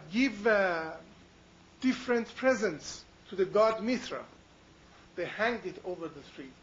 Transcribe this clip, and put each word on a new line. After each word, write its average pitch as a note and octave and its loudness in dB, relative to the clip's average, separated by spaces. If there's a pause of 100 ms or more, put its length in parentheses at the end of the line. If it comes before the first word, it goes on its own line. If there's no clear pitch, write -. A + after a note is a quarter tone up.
(120)
give, G#3+ 0
uh, F3+ 2 (880)
different B3 0
presents G#3+ 0 (240)
to G3 -12
the F#3+ 2
god G#3 4
Mithra. G#3 -2 (920)
They F3 -4
hanged G#3 -2
it - -8
over E3+ -8
the D3 -14 (120)
tree, C3 -14 (140)